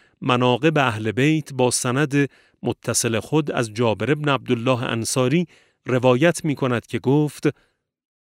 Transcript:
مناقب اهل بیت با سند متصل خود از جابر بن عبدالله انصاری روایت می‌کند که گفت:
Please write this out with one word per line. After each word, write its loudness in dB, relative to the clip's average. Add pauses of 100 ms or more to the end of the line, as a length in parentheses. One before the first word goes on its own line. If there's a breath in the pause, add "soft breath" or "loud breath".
(200 soft breath)
مناقب 2
اهل 0
بیت 0
با 2
سند 0 (320 soft breath)
متصل -2
خود -2
از -4
جابر 0
بن -4
عبدالله 0
انصاری 0 (400 soft breath)
روایت 2
می‌کند -2
که -6
گفت: 0 (800)